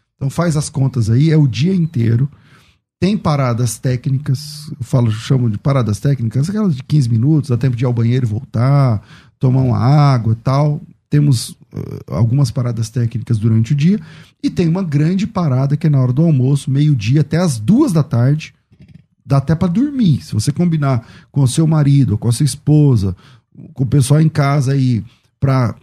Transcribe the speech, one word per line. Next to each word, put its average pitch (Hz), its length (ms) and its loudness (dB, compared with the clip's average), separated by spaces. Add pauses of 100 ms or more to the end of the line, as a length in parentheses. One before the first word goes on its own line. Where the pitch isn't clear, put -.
(160)
Então 135 120 -4
faz 165 280 -2
as 151 120 -4
contas 127 420 -2
aí. 139 200 4
É 151 60 4
o 147 100 4
dia 131 280 0
inteiro. 127 540 0 (720)
Tem 196 180 0
paradas 127 640 -2
técnicas, 131 1000 -4
eu 117 60 -10
falo, 120 260 0
chamo 113 380 -2
de 104 80 -2
paradas 120 420 -2
técnicas, 139 520 -2
aquelas 202 260 -2
de 131 60 -12
quinze 147 260 0
minutos, 127 400 2
dá 123 80 0
tempo 123 180 -2
de 113 80 -4
ir 135 40 -2
ao 123 80 -2
banheiro 120 320 0
e - 20 -2
voltar, 120 720 0 (360)
tomar 131 240 2
uma 120 160 0
água 127 560 2
e - 20 -6
tal. 147 460 -2 (260)
Temos, 147 480 0 (160)
eh, - 360 -12
algumas 113 420 0
paradas 117 400 -4
técnicas 117 480 -4
durante 113 340 0
o - 20 2
dia 165 240 2 (440)
e 285 80 -2
tem 175 180 -2
uma 180 140 -2
grande 170 440 -2
parada 143 520 -2
que 165 80 -2
é 156 40 2
na 143 80 2
hora 127 140 2
do 127 80 0
almoço, 143 500 2
meio-dia 139 520 2
até 151 160 -2
as 160 200 0
duas 220 320 2
da 160 120 2
tarde. 135 500 0 (720)
Dá 139 140 0
até 139 160 0
pra 175 120 -2
dormir. 226 560 0
Se - 120 -14
você 110 180 -2
combinar 143 560 -2 (240)
com 143 80 0
o 131 80 4
seu 160 180 0
marido, 143 440 2
ou 104 80 0
com - 100 -2
a 120 40 2
sua 151 120 0
esposa, 135 720 2 (560)
com 135 120 -4
o - 20 -4
pessoal 143 340 2
em 160 80 4
casa 139 440 0
aí, 127 300 0 (380)
pra 131 420 0